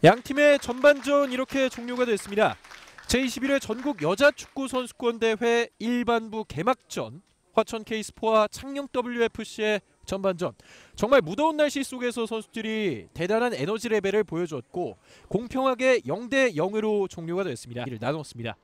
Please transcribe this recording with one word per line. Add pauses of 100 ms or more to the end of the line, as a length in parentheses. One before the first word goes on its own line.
양
팀의
전반전
이렇게
종료가
됐습니다. (520)
제이십일
회
전국
여자
축구
선수권
대회 (100)
일반부
개막전, (300)
화천
K스포와
창녕
더블유에프씨의 (240)
전반전. (440)
정말
무더운
날씨
속에서
선수들이
대단한
에너지
레벨을
보여줬고 (300)
공평하게
영
대
영으로
종료가
됐습니다.
이를
나눴습니다.